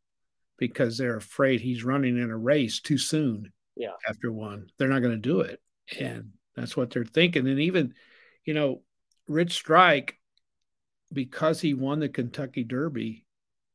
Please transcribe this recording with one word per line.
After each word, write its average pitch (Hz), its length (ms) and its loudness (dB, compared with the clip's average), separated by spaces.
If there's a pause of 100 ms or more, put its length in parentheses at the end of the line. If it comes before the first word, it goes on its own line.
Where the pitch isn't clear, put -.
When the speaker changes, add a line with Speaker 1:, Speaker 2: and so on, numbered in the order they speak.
(560)
Speaker 1:
because 117 400 -2
they're 120 200 -2
afraid 131 440 0
he's 120 240 -4
running 127 320 0
in 120 140 -2
a 110 60 -6
race 120 440 0
too 147 180 0
soon 123 540 -2 (240)
Speaker 2:
Yeah. 110 160 -8 (160)
Speaker 1:
after 113 240 -4
one, 104 460 -10
they're 135 100 2
not 135 140 2
gonna 117 160 0
do 139 240 0
it. - 180 -8 (320)
Speaker 2:
Yeah. 139 140 -6
Speaker 1:
And 113 260 -10 (240)
that's 127 220 -6
what 123 120 -2
they're 120 140 -4
thinking. 156 420 4
And 135 140 2
even, 165 340 0 (500)
you 156 100 -4
know, 143 280 -2 (460)
Rich 170 240 0
Strike, 160 640 4 (920)
because 156 480 0
he 147 140 2
won 135 260 0
the 147 80 0
Kentucky 131 560 -4
Derby, 120 600 -4 (480)